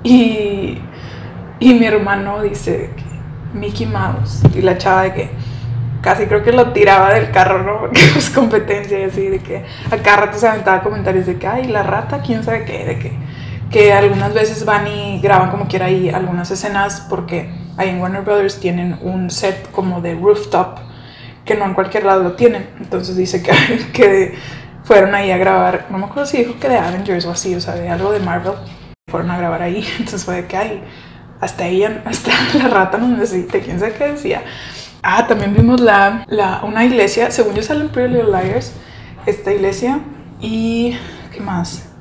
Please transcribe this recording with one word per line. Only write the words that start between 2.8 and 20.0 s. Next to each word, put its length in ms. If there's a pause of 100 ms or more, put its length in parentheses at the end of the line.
que 600
Mickey 280
Mouse, 560 (140)
y 60
la 160
chava 260
de 100
que 160 (720)
casi 240
creo 180
que 80
lo 200
tiraba 420
del 180
carro, 320
¿no? 160
<laughs> 20
Porque, 200 (120)
pues, 160
competencia 680
y 40
así, 240
de 120
que 240 (280)
a 60
cada 200
rato 200
se 100
aventaba 340
comentarios 440
de 120
que, 100
ay, 180
la 180
rata, 380
quién 220
sabe 220
qué, 200
de 140
que, 120 (580)
que 240
algunas 400
veces 320
van 220
y 320
graban 320
como 160
quiera 200
ahí 220
algunas 420
escenas, 580
porque 400 (280)
ahí 120
en 120
Warner 200
Brothers 380
tienen 420
un 280
set 420
como 300